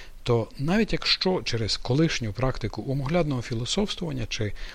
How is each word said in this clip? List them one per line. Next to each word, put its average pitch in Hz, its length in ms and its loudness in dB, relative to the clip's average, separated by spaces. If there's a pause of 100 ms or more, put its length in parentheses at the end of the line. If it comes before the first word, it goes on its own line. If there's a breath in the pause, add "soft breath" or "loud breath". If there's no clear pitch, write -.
(220 loud breath)
то 117 260 2 (100)
навіть 185 340 2
якщо - 500 0
через - 340 0
колишню 131 560 2
практику 113 500 -2
умоглядного 139 600 0
філософствування 123 840 -2
чи 104 240 -2 (220 loud breath)